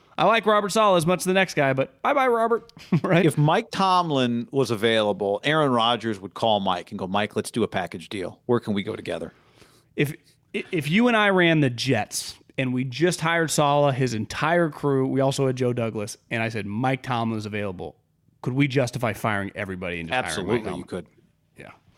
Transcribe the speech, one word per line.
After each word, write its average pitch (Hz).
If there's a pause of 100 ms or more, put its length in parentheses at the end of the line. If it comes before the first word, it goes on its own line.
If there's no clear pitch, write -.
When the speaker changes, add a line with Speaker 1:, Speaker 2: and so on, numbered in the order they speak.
Speaker 1:
<laughs> -
I 151
like 214
Robert 208
Saleh 202
as 156
much 180
as -
the 185
next 190
guy, 139
but 131
bye-bye, 262
Robert. 226 (180)
<laughs> 160
Right? 175
Speaker 2:
If 147
Mike 165
Tomlin 151
was 131
available, 104
Aaron 147
Rodgers 113
would 95
call 110
Mike 92
and 101
go, 95
"Mike, 101
let's -
do 110
a 92
package 87
deal. 92
Where 120
can 110
we 98
go 107
together?" 85 (640)
Speaker 1:
If, 147 (400)
if 165
you 220
and 233
I 208
ran 170
the 135
Jets 117 (220)
and 131
we 127
just 139
hired 165
Saleh, 143
his 127
entire 160
crew, 139
we 135
also 135
had 131
Joe 123
Douglas, 113 (140)
and 117
I 113
said, 107
"Mike 127
Tomlin 117
is 107
available," 98 (460)
could 127
we 139
justify 123
firing 101
everybody 92
and 82
just 90
hiring 95
Mike 113
Speaker 2:
Absolutely, 107
Speaker 1:
Tomlin? 78
Speaker 2:
you 67
could. 90 (920)